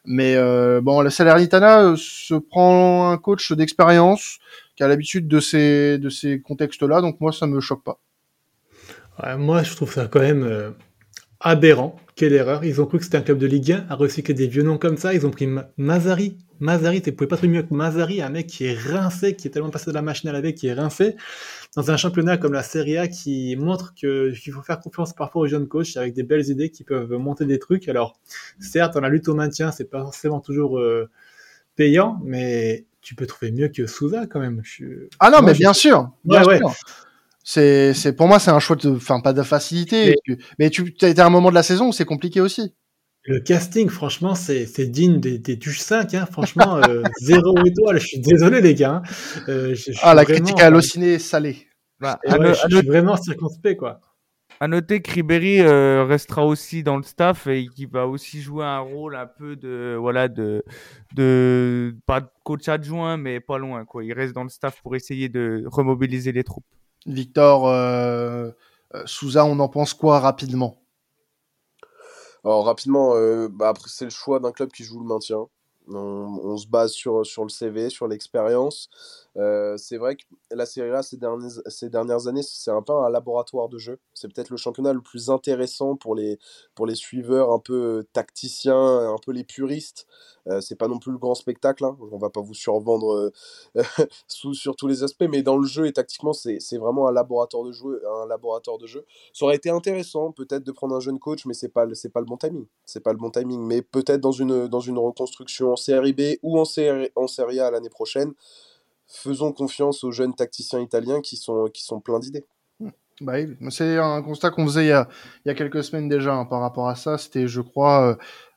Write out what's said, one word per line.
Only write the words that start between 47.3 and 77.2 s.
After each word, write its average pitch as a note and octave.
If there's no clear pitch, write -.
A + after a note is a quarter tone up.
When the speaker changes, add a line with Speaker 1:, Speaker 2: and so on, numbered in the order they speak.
Speaker 2:
étoile. F3+
Je -
suis C3+
désolé, E3+
les E3+
gars, C#3
hein. F3+
Euh, C3
je, A#2+
je A#2+
Speaker 1:
Ah, E3+
Speaker 2:
suis D#3+
Speaker 1:
la D3+
Speaker 2:
vraiment, -
Speaker 1:
critique E3
à F3
Speaker 2:
euh, -
Speaker 1:
Allociné, E3+
salée. D3+
Speaker 3:
Bah, C3+
Speaker 2:
et C3+
Speaker 3:
à C#3
Speaker 2:
ouais, E3
Speaker 3:
no-, F3
Speaker 2:
je, -
Speaker 3:
à E3+
Speaker 2:
je F3+
suis F#3
Speaker 3:
no-, C#3
Speaker 2:
vraiment F3+
circonspect, E3+
quoi. A#2+
Speaker 3:
à D3
noter E3+
que -
Ribéry, E3+
euh, C#3
restera D3
aussi D3+
dans C#3+
le C#3
staff E3+
et C3
qu'il C3+
va B2+
aussi C#3
jouer D3
un C#3
rôle C#3+
un B2+
peu D3
de, B2
voilà, B2
de, G#2+
de, B2
pas C3
de C3
coach D3
adjoint, D#3+
mais C3
pas C#3
loin, C3
quoi. A#2
Il A2+
reste B2+
dans B2+
le B2+
staff -
pour B2
essayer C3
de A2+
remobiliser B2+
les B2
troupes. -
Speaker 1:
Victor, C3+
euh, B2
euh, -
Souza, D3
on D3
en C#3
pense D3
quoi D3
rapidement ? B2+
Speaker 4:
Alors, G#2+
rapidement, C3
euh, A2+
bah, G#2
après, -
c'est -
le A#2+
choix C3+
d'un B2
club C3
qui -
joue A2+
le A#2
maintien. A2
On, G2+
on G2+
se G#2
base A2+
sur, A2